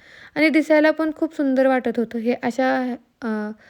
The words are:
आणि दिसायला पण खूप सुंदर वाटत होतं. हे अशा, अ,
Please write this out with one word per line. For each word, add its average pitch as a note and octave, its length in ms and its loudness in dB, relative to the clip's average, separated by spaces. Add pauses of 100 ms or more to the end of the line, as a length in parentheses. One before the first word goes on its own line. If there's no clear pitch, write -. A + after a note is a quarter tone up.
(360)
आणि D4+ 140 2
दिसायला D4+ 420 4
पण D#4 240 -4
खूप D#4+ 200 -4
सुंदर C4 320 2
वाटत B3+ 300 0
होतं. A#3 220 -4
हे A3+ 140 -2 (100)
अशा, B3+ 520 -2 (260)
अ, B3 60 -8 (420)